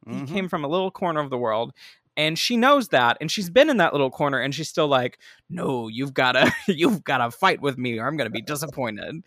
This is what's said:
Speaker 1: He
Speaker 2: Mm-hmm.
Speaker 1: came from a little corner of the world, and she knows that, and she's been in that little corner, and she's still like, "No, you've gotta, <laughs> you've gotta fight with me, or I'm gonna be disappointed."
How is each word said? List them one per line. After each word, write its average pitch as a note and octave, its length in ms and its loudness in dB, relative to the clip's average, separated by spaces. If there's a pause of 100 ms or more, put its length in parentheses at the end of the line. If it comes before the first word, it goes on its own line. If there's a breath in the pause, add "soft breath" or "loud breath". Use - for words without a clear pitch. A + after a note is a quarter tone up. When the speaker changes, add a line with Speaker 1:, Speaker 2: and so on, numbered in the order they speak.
Speaker 1:
He A2+ 40 -12
Speaker 2:
Mm-hmm. C3+ 220 -8
Speaker 1:
came F#3+ 160 -2
from D#3 160 -4
a - 20 -4
little F#3 240 -2
corner D#3+ 300 -2
of C#3+ 80 -4
the C3 80 -4
world, A#2 340 -2 (460 loud breath)
and D#3 200 0
she A#3+ 200 0
knows C4 320 4
that, A#2+ 320 4
and D#3 100 -4
she's F3+ 180 -4
been C#4 200 6
in C4 80 2
that E3 160 4
little C#3 180 2
corner, C#3 300 0
and C3+ 120 -2
she's D3+ 160 -8
still D#3 200 2
like, B2+ 300 2 (300 soft breath)
"No, C3+ 380 -4
you've C3 260 -6
gotta, C3 460 4
<laughs> - 80 -16
you've E3+ 380 2
gotta B2 260 0
fight F#3 300 0
with C#3 160 -2
me, B2 200 -2
or A2+ 100 -4
I'm D#3 100 -4
gonna A#2 120 -2
be G#2 120 -6
disappointed." C3 840 -8